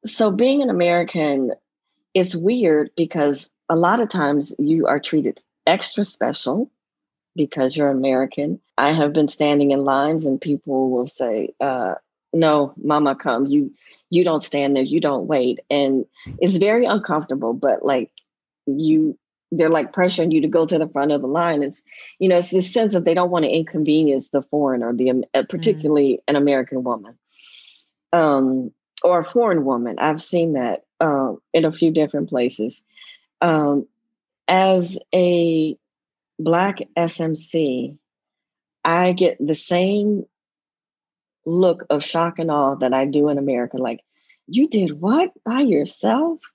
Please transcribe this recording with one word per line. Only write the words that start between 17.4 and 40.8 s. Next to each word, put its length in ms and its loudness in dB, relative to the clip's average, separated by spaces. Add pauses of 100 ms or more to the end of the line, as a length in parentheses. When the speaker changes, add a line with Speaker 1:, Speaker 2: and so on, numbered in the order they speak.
Speaker 1:
but, 300 -2
like, 280 -2 (560)
you, 500 0 (340)
they're, 180 2
like, 240 0
pressuring 380 0
you 100 4
to 60 0
go 180 2
to 120 -2
the 100 0
front 240 -2
of 100 0
the 60 -6
line. 360 0
It's, 180 -10 (380)
you 80 2
know, 100 4
it's 140 0
this 220 0
sense 200 2
that 120 0
they 80 4
don't 180 2
wanna 160 0
inconvenience 840 0
the 120 0
foreigner, 520 -2
the, 160 0
Am-, 140 0 (100)
uh, 100 2
Speaker 2:
Mm. 60 -8
Speaker 1:
particularly 800 0
an 80 0
American 480 0
woman, 340 -6 (960)
um, 600 2 (320)
or 160 4
a 60 -4
foreign 400 2
woman. 340 -4
I've 220 -2
seen 320 0
that, 300 -2 (160)
uh, 340 0 (200)
in 120 4
a 60 0
few 200 0
different 380 -2
places. 520 -4 (600)
Um, 460 0 (600)
as 500 2 (160)
a 640 2 (600)
Black 400 0 (160)
S 240 -2
M 160 -2
C, 600 -4 (880)
I 260 2
get 340 2
the 100 0
same 720 -2 (1200)